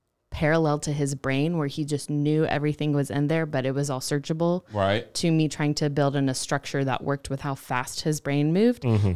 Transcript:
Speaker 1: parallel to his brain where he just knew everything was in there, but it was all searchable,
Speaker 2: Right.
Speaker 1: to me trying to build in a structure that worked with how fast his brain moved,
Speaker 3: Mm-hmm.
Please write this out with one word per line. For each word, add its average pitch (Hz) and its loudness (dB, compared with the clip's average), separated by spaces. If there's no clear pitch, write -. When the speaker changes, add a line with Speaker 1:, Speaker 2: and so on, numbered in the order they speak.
Speaker 1:
parallel 151 2
to 151 -4
his 143 -2
brain 139 0
where 147 -2
he 151 -4
just 143 -4
knew 151 2
everything 147 -2
was 143 0
in 143 0
there, 160 0
but 139 -2
it 135 0
was 143 -2
all 131 -4
searchable, 165 -2
Speaker 2:
Right. 110 2
Speaker 1:
to 170 2
me 160 4
trying 151 0
to 151 0
build 143 2
in 139 2
a 131 -2
structure 139 -4
that 131 -2
worked 139 -4
with 139 -6
how 139 -4
fast - -6
his 151 -2
brain 147 2
moved, 233 2
Speaker 3:
Mm-hmm. 104 4